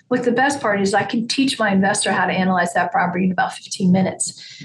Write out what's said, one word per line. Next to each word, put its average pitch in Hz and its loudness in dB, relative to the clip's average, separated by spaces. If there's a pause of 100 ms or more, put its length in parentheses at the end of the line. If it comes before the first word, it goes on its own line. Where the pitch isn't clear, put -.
what 247 0
the 240 2
best 277 0
part 202 0
is, 196 2
I 202 2
can - -2
teach - 0
my 208 2
investor 196 2
how 185 0
to 165 0
analyze 185 0
that 175 0
property 180 0
in 185 2
about 185 -2
fifteen - -2
minutes. - -2